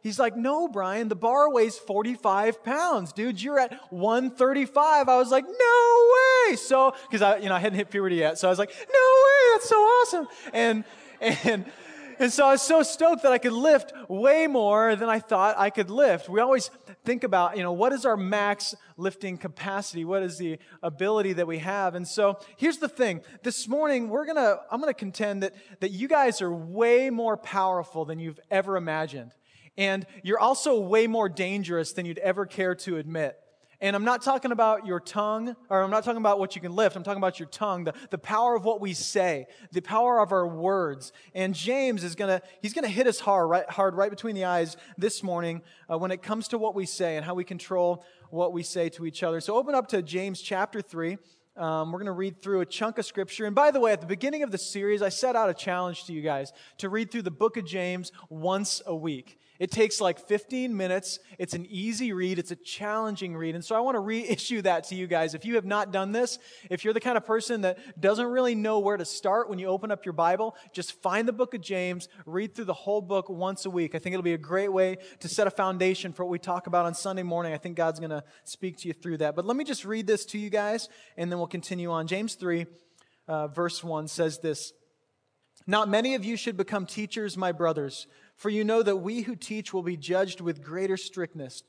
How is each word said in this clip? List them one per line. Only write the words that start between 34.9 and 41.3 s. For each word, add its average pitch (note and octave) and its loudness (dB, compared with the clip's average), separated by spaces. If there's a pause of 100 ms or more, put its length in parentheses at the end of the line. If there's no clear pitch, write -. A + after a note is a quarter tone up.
tongue, A3 -4 (140)
or F#3+ 4
I'm F#3+ 0
not G#3+ 0
talking A#3 -2
about G#3 4
what G3 -4
you F3+ -12
can F3 -10
lift. G3 2
I'm E3+ -10
talking G3 -4
about F#3 -2
your D#3+ -12
tongue, F3+ -6
the, D#3 -4 (160)
the F#3 -6
power A#3 0
of G3+ -2
what A3 0
we F#3+ -6
say, E3 -2 (240)
the F3 -2
power A#3+ 2
of G3 2
our F3+ 2
words. E3 -2 (200)